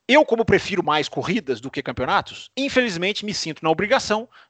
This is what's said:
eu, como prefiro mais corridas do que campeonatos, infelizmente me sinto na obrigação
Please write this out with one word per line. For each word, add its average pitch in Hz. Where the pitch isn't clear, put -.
eu, 285
como 226
prefiro 190
mais 151
corridas 135
do 127
que 143
campeonatos, 139
infelizmente 208
me 208
sinto -
na 160
obrigação 208